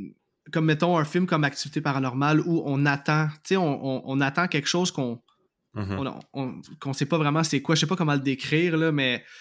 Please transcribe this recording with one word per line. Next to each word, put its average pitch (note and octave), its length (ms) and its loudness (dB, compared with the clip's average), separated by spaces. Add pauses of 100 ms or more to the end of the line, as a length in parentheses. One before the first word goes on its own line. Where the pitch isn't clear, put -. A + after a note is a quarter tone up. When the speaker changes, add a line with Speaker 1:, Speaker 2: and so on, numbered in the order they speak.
(520)
Speaker 1:
comme, D#3+ 140 2
mettons, E3 320 4
un D3+ 80 2
film F3 200 0
comme D#3+ 180 2
Activité C#3 380 -4
paranormale C#3 600 2
où E3 240 0
on C#3 200 0
attend, D3+ 440 2
tu D3+ 100 -10 (100)
sais, F#3+ 80 2
on, D3+ 280 0
on, C3 200 -2
on C3+ 160 0
attend E3 260 0
quelque D3 200 -2
chose F3 240 0
qu'on, A#2+ 300 -4 (540)
Speaker 2:
Mhm. G2 220 -4
Speaker 1:
on, C3+ 220 -6 (140)
on, C3 280 -6 (180)
qu'on C#3 140 -4
sait D3 140 -2
pas E3+ 100 2
vraiment D#3 260 2
c'est C#3+ 200 0
quoi, E3 100 0
je D3+ 60 2
sais D#3+ 80 2
pas F#3 80 -2
comment D#3 180 0
le C#3+ 60 2
décrire, D3+ 580 0
là, D#3+ 140 2
mais, C3 340 0 (160)